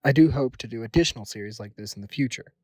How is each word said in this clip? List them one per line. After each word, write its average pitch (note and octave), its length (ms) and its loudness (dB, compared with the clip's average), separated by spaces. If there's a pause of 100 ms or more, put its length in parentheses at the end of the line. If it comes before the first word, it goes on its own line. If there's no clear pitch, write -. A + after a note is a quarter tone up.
I C3+ 100 4
do D#3 180 8
hope C3 260 -2
to - 100 -12
do A2+ 160 -8
additional A2+ 440 0
series G#2+ 340 -12
like G#2 160 -14
this G#2 160 -12
in G2+ 80 -14
the G2+ 80 -14
future. - 560 -6